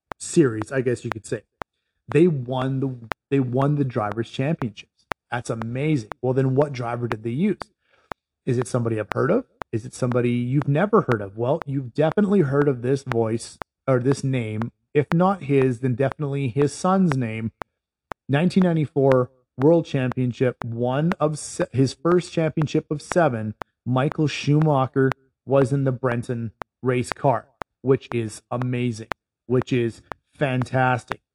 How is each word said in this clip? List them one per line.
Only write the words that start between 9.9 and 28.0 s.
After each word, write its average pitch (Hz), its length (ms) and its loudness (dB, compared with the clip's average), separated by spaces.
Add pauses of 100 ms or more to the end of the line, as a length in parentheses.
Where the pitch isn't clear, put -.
somebody 123 380 0
you've 123 360 0
never 180 340 2
heard 110 200 0
of? 101 160 -12
Well, 127 280 -2
you've 135 280 -6
definitely 190 480 2
heard 143 280 2
of 123 120 0
this 135 220 0
voice, 117 540 -2 (300)
or 131 120 4
this 135 240 0
name. 117 480 -4 (220)
If 143 200 2
not 180 300 2
his, 131 380 2
then 131 140 -2
definitely 139 520 -2
his 143 260 0
son's 185 440 2
name. 113 340 -4 (800)
Nineteen 180 340 4
ninety-four 135 680 2 (260)
World 160 280 4
Championship, 127 800 -2
one 123 520 -2
of 151 220 -2
se-, - 320 -6
his 131 220 0
first 170 400 0
championship 156 580 -2
of 147 100 -6
seven, 117 540 0 (300)
Michael 139 420 0
Schumacher 139 840 2 (360)
was 135 260 2
in 139 140 0
the 131 80 0
Brenton 120 580 -4 (320)
race 123 280 -2
car, 120 360 0 (340)
which 131 320 2